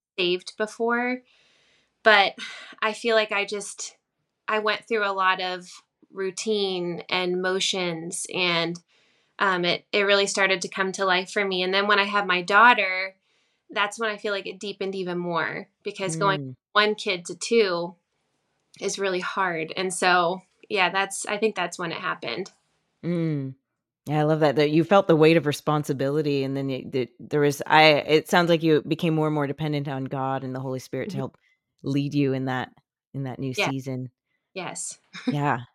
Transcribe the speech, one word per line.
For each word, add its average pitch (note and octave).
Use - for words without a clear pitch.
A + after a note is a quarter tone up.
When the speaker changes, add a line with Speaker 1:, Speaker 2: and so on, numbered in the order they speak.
Speaker 1:
saved F3+
before, A#3+
but G3+
I G#3+
feel A3+
like G#3+
I G3+
just, -
I G#3+
went G#3+
through G#3+
a G3
lot F#3+
of F3+
routine F#3
and F3+
motions, F#3
and, F3
um, F#3
it, F3
it G#3
really G3+
started F#3+
to G3
come F#3+
to G3
life F#3
for G#3
me. F#3
And F#3
then G3+
when G#3
I G3
had G3+
my F3+
daughter, G3
that's G#3
when A3+
I G#3
feel G#3
like G3
it F#3+
deepened G3
even F3+
more, E3+
because G3
going F#3+
Speaker 2:
Mm. C#3
Speaker 1:
from C3
one G#3
kid F#3
to F3+
two F#3
is G3
really F#3+
hard. F3
And F#3
so, F3+
yeah, F#3
that's, F#3+
I G#3
think G#3+
that's F3
when E3+
it -
happened. E3
Speaker 2:
Mm. D#3
Yeah, D3
I D3+
love D3+
that, C#3+
that D3+
you D#3
felt G3
the E3
weight D#3
of C#3+
responsibility, C#3+
and C3+
then C3+
you, C3
that B2+
there D3
was, C#3+
I, D#3
it D3+
sounds F3
like E3
you D#3
became D#3+
more D#3
and D3+
more C#3+
dependent D3
on C3+
God C3+
and C3
the C3
Holy C3
Spirit B2+
to -
Speaker 1:
Mm-hmm. C3+
Speaker 2:
help C3
lead C#3
you C#3+
in C3
that, B2+
in C3+
that B2+
new C3
Speaker 1:
Yeah. F#3+
Speaker 2:
season. C3
Speaker 1:
Yes. -
<laughs> G#3+
Speaker 2:
Yeah, C#3+